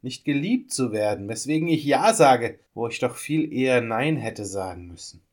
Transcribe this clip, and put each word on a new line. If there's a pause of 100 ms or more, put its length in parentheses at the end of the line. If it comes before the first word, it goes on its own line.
nicht
geliebt
zu
werden,
weswegen
ich
Ja
sage, (140)
wo
ich
doch
viel
eher
Nein
hätte
sagen
müssen. (120)